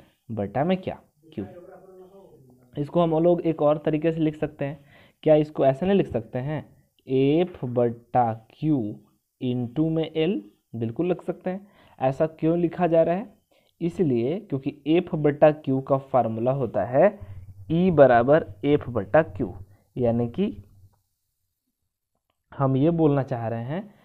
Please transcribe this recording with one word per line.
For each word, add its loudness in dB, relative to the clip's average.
बटा -4
में 0
क्या, -10
क्यू। -8
इसको -2
हम 2
लोग 4
एक -2
और 2
तरीके -2
से -6
लिख -2
सकते -6
हैं। -10
क्या 6
इसको 2
ऐसे 0
नहीं 4
लिख 2
सकते -6
हैं, -6
एफ 0
बटा 0
क्यू -2
into -2
में -2
एल? -2
बिल्कुल -4
लिख -4
सकते -8
हैं। -12
ऐसा 0
क्यों 0
लिखा 0
जा 4
रहा 2
है? -8
इसलिए 0
क्योंकि -8
एफ 0
बटा 4
क्यू -2
का 0
फार्मूला 0
होता -4
है 2
ई 2
बराबर 6
एफ 0
बटा 0
क्यू, -6
यानी 0
कि -4
हम 0
ये 4
बोलना 2
चाह -6
रहे -6
हैं -10